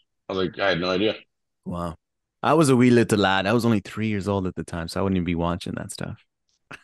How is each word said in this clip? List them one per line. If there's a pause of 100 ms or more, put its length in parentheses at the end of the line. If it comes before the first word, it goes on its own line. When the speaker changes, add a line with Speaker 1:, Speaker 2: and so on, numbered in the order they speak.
(280)
Speaker 1:
I
was
like,
I
had
no
idea. (500)
Speaker 2:
Wow. (460)
I
was
a
wee
little
lad.
I
was
only
three
years
old
at
the
time,
so
I
wouldn't
even
be
watching
that
stuff. (600)